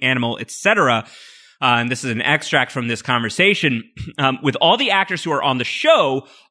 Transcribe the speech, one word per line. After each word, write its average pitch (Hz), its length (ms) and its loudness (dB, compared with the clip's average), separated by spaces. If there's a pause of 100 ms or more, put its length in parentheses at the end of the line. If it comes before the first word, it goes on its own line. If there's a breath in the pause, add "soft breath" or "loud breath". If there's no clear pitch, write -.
animal, 127 380 0
et - 100 -12
cetera. 147 560 2 (560 loud breath)
Uh, 123 180 4
and 120 100 -2
this 127 140 -6
is 127 60 -4
an 110 100 -4
extract 143 500 0
from 120 180 -6
this 117 140 -4
conversation. 123 880 0
<clears throat> - 300 -14
Um, 131 240 0
with 135 200 0
all 175 160 6
the 254 140 -2
actors 190 320 -2
who 165 80 -4
are - 100 -2
on 131 160 2
the 120 60 -4
show, 165 600 2 (240 soft breath)